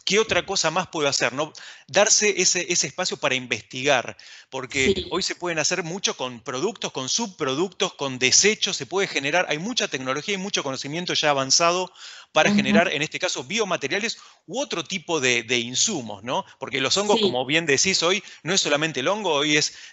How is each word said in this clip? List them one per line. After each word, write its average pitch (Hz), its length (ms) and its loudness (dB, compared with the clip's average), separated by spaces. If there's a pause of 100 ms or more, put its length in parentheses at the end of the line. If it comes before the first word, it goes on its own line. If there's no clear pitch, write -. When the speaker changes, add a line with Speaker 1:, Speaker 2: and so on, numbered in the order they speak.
Speaker 1:
"¿Qué 196 140 2
otra 202 260 2
cosa 170 280 0
más 175 160 -2
puedo 156 200 -2
hacer?", 131 240 0
¿no? 151 200 -4 (340)
Darse 208 560 4
ese, 180 300 0
ese 175 160 0
espacio 185 280 -4
para 131 200 0
investigar, 127 800 -2 (340)
porque 131 460 0
Speaker 2:
Sí. 180 160 -6
Speaker 1:
hoy 180 100 -2
se 170 140 -4
pueden 170 240 -4
hacer 175 240 0
mucho 185 320 -2
con 127 240 -6
productos, 156 500 -4
con 131 180 -6
subproductos, 175 840 -2
con 131 240 -6
desechos, 190 580 4
se 135 100 -6
puede 190 200 0
generar, 156 420 0
hay 151 100 -2
mucha 220 280 -2
tecnología 135 480 -4
y 190 40 -4
mucho 185 260 -4
conocimiento 147 500 -4
ya 147 160 2
avanzado 170 600 2 (400)
para 156 180 6
Speaker 2:
Ujú. 208 80 4
Speaker 1:
generar, 165 340 4
en 143 100 -2
este 151 160 -6
caso, 170 240 -2
biomateriales 185 760 -2 (280)
u 202 140 -6
otro 185 240 -4
tipo 170 360 -4
de, 123 220 2
de 120 160 0
insumos, 117 640 -2
¿no? 147 220 -4 (160)
Porque 135 200 -6
los 131 160 0
hongos, 208 200 2
Speaker 2:
Sí. 214 60 0
Speaker 1:
como 131 220 0
bien 160 220 0
decís 139 380 2
hoy, 185 180 2 (220)
no 170 100 -2
es - 60 4
solamente 147 400 0
el 139 80 0
hongo, 196 240 0
hoy 147 240 2
es, - 180 0 (180)